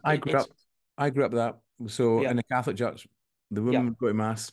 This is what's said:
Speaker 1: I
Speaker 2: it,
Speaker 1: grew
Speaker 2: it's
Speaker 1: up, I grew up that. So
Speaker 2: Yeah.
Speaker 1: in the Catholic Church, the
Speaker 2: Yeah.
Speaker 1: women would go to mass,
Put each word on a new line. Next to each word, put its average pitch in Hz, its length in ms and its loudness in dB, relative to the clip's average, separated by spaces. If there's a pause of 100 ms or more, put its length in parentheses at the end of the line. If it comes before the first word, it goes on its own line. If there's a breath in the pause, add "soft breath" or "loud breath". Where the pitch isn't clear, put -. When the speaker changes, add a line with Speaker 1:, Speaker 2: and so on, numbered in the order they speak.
Speaker 1:
I 151 120 2
Speaker 2:
it, 143 60 -2
Speaker 1:
grew 135 120 -2
Speaker 2:
it's 135 100 2
Speaker 1:
up, - 60 -8 (480)
I 143 120 0
grew 135 140 2
up 107 80 0
that. 117 280 0 (280)
So 113 340 2
Speaker 2:
Yeah. 131 100 0
Speaker 1:
in 120 60 2
the 117 60 0
Catholic 120 340 -2
Church, 107 280 -4 (460)
the 104 80 -2
Speaker 2:
Yeah. 110 80 0
Speaker 1:
women 127 200 2
would 117 100 -4
go 123 100 0
to 104 60 2
mass, 110 400 -2